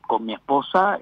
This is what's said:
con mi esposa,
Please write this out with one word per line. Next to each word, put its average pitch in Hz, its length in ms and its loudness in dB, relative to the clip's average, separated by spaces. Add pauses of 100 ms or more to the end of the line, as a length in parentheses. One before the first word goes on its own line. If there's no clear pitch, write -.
con 113 240 -2
mi 110 80 -6
esposa, 185 680 0